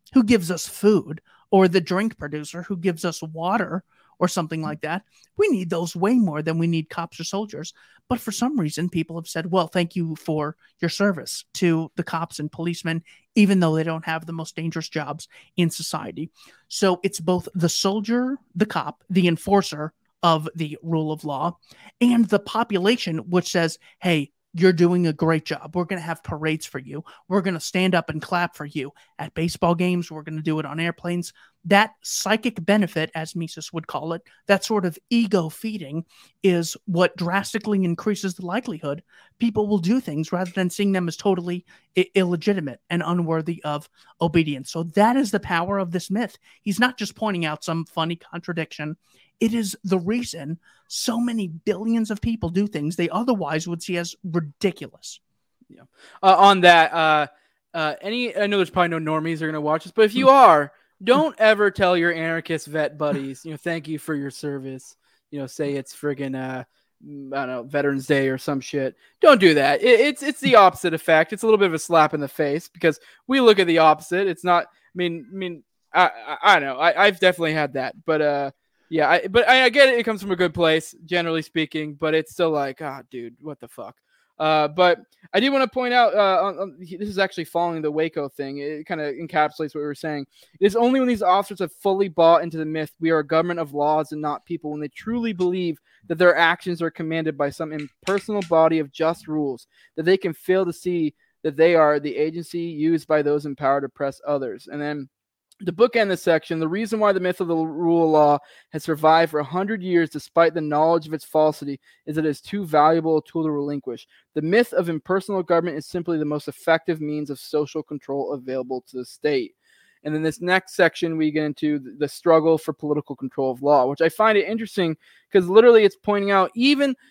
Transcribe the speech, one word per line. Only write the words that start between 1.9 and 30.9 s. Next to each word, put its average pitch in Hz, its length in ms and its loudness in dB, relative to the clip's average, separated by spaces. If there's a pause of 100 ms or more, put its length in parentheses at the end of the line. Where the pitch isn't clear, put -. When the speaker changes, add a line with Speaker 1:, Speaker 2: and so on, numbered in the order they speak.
Speaker 1:
producer 151 460 -10
who 190 140 -8
gives 170 280 -4
us 165 160 -6
water 170 640 -4 (340)
or 175 100 0
something 160 340 -4
like 151 200 -6
that. 165 220 -6 (340)
We 427 100 2
need 185 220 -2
those 170 260 -4
way 196 200 2
more 165 260 0
than 160 160 -2
we 165 100 0
need 160 220 -2
cops - 300 -10
or 165 40 -10
soldiers. 196 500 -10 (360)
But 233 100 -2
for - 120 -8
some 254 280 -2
reason, 160 300 -4
people 165 280 -4
have 165 100 -12
said, 165 240 -6
"Well, 175 160 2
thank 175 280 -2
you 165 200 -4
for 151 420 -6 (220)
your 170 100 -2
service" 185 560 -4 (100)
to 165 400 0
the 160 80 -6
cops - 360 -8
and 156 120 -6
policemen, 165 520 -6 (320)
even 196 240 6
though 160 160 4
they 160 80 0
don't 160 220 -6
have 165 200 -6
the 170 80 -10
most 160 220 -10
dangerous 160 340 -6
jobs 147 380 -8 (280)
in 170 140 2
society. 160 640 -10 (360)
So 185 360 0
it's 196 160 -4
both 175 340 -2
the 170 160 0
soldier, 233 680 -2 (180)
the 214 100 2
cop, - 440 -6
the 180 180 4
enforcer 165 640 0 (280)
of 160 320 2
the 151 300 -6
rule 160 300 -2
of 156 100 -10
law, 151 340 -4 (440)
and 240 240 4
the 202 140 2
population, 202 880 -2
which 175 220 0
says, 165 280 -2 (220)
"Hey, 160 300 0 (220)
you're 185 200 4
doing 175 320 4
a 160 80 0
great 160 320 0
job. 156 300 -10
We're 180 100 -2
gonna 180 160 -8
have 160 220 -10
parades 160 420 -6
for - 140 -12
you. 139 260 -14 (220)
We're 190 160 0
gonna 180 160 -4
stand 185 340 0
up 170 160 0
and 156 100 -8
clap 175 360 -4
for 147 100 -14
you 147 260 -10 (280)
at - 160 -12
baseball 170 400 0
games. 175 340 -2
We're 156 140 -14
gonna 156 180 -10
do 156 180 -2
it 151 60 -6
on 147 140 -8
airplanes." 175 520 -6 (340)